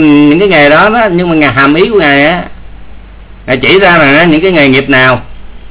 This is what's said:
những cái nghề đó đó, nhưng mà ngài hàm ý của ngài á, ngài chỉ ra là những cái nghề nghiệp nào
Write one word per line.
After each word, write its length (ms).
những 100
cái 80
nghề 220
đó 200
đó, 220
nhưng 180
mà 60
ngài 180
hàm 200
ý 160
của 100
ngài 260
á, 200
ngài 100
chỉ 220
ra 180
là 260
những 180
cái 100
nghề 180
nghiệp 200
nào 320